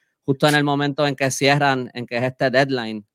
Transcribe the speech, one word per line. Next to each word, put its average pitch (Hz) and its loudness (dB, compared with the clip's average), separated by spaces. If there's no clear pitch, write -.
justo 139 0
en 147 4
el 147 2
momento 143 -2
en 139 -2
que 135 -2
cierran, 139 2
en 120 -10
que 120 -6
es 120 -2
este 131 -2
deadline, 120 0